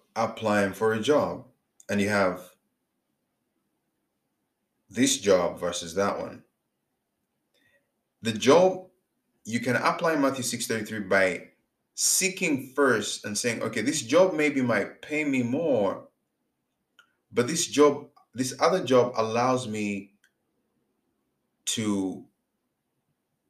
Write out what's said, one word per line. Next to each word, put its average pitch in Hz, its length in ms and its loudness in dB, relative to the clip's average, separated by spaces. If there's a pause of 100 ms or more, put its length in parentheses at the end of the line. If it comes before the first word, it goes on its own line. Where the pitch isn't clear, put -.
(180)
applying 104 560 0
for 110 200 0
a 110 60 -2
job 107 460 0 (440)
and 101 120 0
you 98 80 0
have 95 400 0 (2500)
this 123 280 2
job 90 400 2
versus 85 380 -6
that 98 240 -2
one, - 240 -12 (1800)
the 113 120 -4
job, 165 540 6 (580)
you 226 160 -4
can 120 160 0
apply 165 380 0
Matthew 135 280 0
six - 240 -6
thirty-three 110 340 -4
by 95 460 0 (480)
seeking 180 800 -2
first 120 500 0
and 107 120 -6
saying, 117 240 -4
"Okay, 110 200 -4
this 139 200 -2
job 156 320 4
maybe 147 280 0
might 113 400 -2
pay 151 220 -4
me 135 200 -2
more, 123 640 -2 (1200)
but 120 160 0
this 165 200 -2
job, 139 400 4 (260)
this 127 260 -6
other 175 240 2
job 123 320 4
allows 117 520 0
me 104 460 -6 (1500)
to 98 600 -4 (1200)